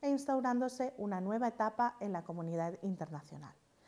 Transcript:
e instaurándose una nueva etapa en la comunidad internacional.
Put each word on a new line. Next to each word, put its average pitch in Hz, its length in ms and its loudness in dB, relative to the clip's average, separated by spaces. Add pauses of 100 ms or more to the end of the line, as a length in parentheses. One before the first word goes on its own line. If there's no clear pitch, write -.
e 285 80 2
instaurándose 254 880 2
una 202 220 -2
nueva 220 280 2
etapa 233 520 2
en 202 120 -2
la 170 100 -2
comunidad 165 600 -2
internacional. 156 720 -6 (340)